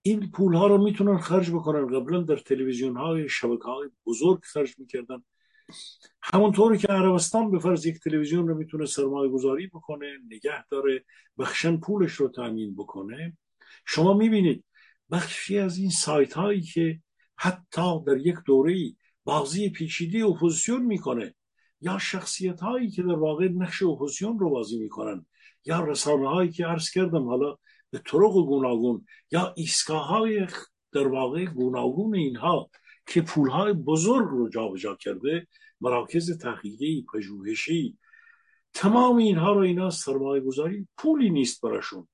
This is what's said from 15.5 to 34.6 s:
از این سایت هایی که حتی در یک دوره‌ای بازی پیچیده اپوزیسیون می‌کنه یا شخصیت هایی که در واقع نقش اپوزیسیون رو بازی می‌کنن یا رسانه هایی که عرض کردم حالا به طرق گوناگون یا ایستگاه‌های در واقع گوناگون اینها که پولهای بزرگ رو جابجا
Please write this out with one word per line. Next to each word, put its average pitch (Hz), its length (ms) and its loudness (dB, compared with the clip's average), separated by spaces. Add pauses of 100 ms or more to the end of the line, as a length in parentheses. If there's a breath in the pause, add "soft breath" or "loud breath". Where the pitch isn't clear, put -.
از 190 200 -2
این 190 120 -2
سایت 151 440 2
هایی 196 280 0
که 160 400 -2 (340)
حتی 175 720 -2
در 139 100 4
یک 160 180 0 (100)
دوره‌ای 143 500 4 (280)
بازی 151 460 -2
پیچیده 170 560 -2
اپوزیسیون 185 600 2
می‌کنه 120 500 -2 (460)
یا 185 160 -4
شخصیت 185 640 -6
هایی 240 300 -2
که 180 140 -4
در 175 120 2
واقع 156 320 0
نقش 180 360 -2
اپوزیسیون 170 560 -2
رو 180 100 2
بازی 117 300 -2
می‌کنن 104 460 -8 (400 soft breath)
یا 165 180 -2
رسانه 143 460 0
هایی 170 220 2
که 170 140 -4
عرض 165 240 -4
کردم 165 360 0
حالا 127 300 0 (340 soft breath)
به 135 80 -10
طرق 190 340 4
گوناگون 131 760 2 (260 soft breath)
یا 180 260 0
ایستگاه‌های 185 880 -2 (460)
در 139 140 2
واقع 131 380 -2
گوناگون 127 680 -2
اینها 151 540 0 (380 soft breath)
که - 140 2
پولهای 160 520 2
بزرگ 170 560 2
رو 123 200 0
جابجا 98 460 -6